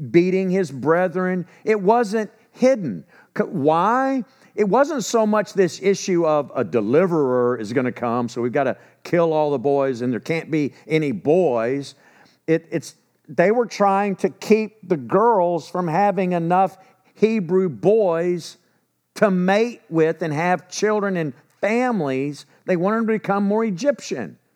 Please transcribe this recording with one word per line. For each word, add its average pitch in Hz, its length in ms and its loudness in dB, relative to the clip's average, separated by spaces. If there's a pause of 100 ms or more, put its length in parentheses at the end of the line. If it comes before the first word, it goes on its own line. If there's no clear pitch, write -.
beating 185 400 2
his 180 220 -2
brethren. 175 760 -2 (180)
It 214 160 0
wasn't 214 520 0 (200)
hidden. 202 520 0 (340)
C-, - 60 0
why? 214 800 0 (320)
It 208 80 2
wasn't 262 400 2
so 220 240 0
much 208 260 0
this 190 280 2
issue 180 440 0
of 151 300 0
a 127 80 0
deliverer 123 920 2
is 107 160 -6
gonna 127 180 0
come, 120 380 -2
so 120 120 -8
we've 123 100 -2
gotta 131 260 -2 (260)
kill 165 300 0
all 151 180 0
the 135 80 -2
boys 135 420 0
and 127 100 -2
there 110 80 -2
can't 160 300 -6
be 147 240 -2 (140)
any 156 240 0
boys. 135 840 0 (520)
It, 160 240 0
it's, - 240 -6 (320)
they 170 240 2
were 240 140 0
trying 196 520 0
to 190 120 0
keep - 580 -2
the 180 100 0
girls 175 720 0
from 180 180 -4
having 185 440 0
enough 175 460 2 (440)
Hebrew 190 480 2
boys 175 880 0 (560)
to 208 160 2
mate 196 520 0 (100)
with 165 320 2
and 156 100 -4
have 170 360 -2
children 202 480 -2
and 151 160 -4 (280)
families. 170 880 -2 (180)
They 185 100 0
wanted 196 220 0
them 226 100 -2
to 220 60 0
become 202 300 -2
more 208 200 0
Egyptian. 185 760 -4 (160)